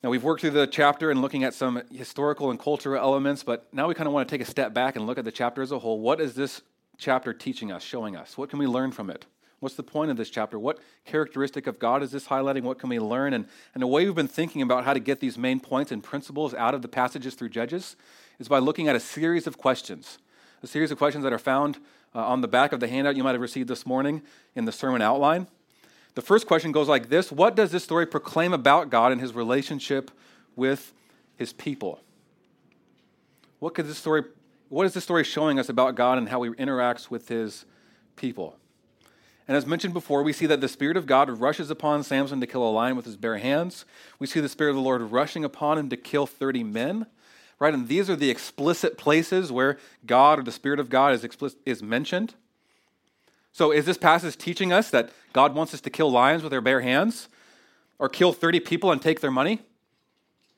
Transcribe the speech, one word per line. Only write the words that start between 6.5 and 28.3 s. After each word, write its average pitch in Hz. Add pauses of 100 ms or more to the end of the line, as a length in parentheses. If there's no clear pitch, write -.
chapter 127
teaching 117
us, 87
showing 110
us? -
What 139
can 143
we 143
learn 127
from 101
it? - (360)
What's 135
the 135
point 151
of 120
this 110
chapter? 107
What 131 (260)
characteristic 139
of 120
God 127
is 123
this 139
highlighting? 135
What 127
can 127
we 120
learn? 127
And, 113 (260)
and 131
the 127
way 147
we've 196
been 151
thinking 160
about 123
how 135
to 135
get 135
these 117
main 127
points 139
and 104
principles 139
out 120
of 127
the 120
passages 127
through 117
Judges 123 (420)
is 113
by 139
looking 135
at 135
a 117
series 165
of 135
questions, - (420)
a 123
series 151
of 135
questions 143
that 131
are 110
found, 139 (360)
uh, 117
on 127
the 120
back 127
of 127
the 117
handout 135
you 131
might 135
have 123
received 123
this 120
morning 139 (340)
in 117
the 110
sermon 127
outline. 143 (680)
The 127
first 220
question 160
goes 147
like 123
this: 170
What 185
does 196
this 175
story 165
proclaim 165